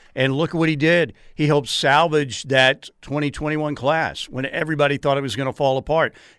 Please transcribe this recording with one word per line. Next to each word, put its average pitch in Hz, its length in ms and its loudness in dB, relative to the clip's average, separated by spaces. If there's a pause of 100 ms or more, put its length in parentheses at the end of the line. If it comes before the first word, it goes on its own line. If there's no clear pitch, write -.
(160)
and 135 200 0
look 160 140 0
at 170 80 -6
what 160 100 2
he 160 80 0
did. 156 380 2 (220)
He 151 100 0
helped 147 240 2
salvage 147 760 2
that 131 460 2 (120)
twenty 147 280 -4
twenty-one 151 460 -4
class 139 520 -2
when 127 200 -8
everybody 147 500 0
thought 139 200 0
it 143 40 -2
was 123 140 -6
gonna 131 180 -4
fall 135 240 0
apart. 147 360 0 (260)